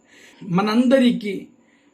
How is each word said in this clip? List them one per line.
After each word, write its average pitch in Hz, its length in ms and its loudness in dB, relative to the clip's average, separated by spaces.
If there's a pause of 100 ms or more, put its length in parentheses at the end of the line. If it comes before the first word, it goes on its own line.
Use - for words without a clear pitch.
(420)
మనందరికీ 220 1040 0 (480)